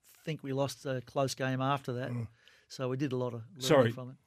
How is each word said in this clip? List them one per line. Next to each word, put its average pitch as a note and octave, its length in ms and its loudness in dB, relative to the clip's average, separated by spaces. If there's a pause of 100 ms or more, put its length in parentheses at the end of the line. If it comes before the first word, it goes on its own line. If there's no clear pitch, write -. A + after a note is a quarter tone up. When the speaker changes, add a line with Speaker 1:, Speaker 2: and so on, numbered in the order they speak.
(240)
Speaker 1:
think D#3 200 -6
we C#3 100 -4
lost C3+ 320 -2
a C3 200 -2
close C#3 300 0
game C3 260 0
after C3+ 320 0
that. B2+ 180 -4
Speaker 2:
Mm. A#2 160 -4 (400)
Speaker 1:
So C3 220 -4
we C3 80 -2
did C#3 140 0
a B2+ 40 -2
lot B2 200 -2
of A2+ 80 -10 (100)
learning B2+ 140 -14
Speaker 3:
Sorry, C#3 240 8
Speaker 1:
from B2 180 -8
it. - 60 -16 (120)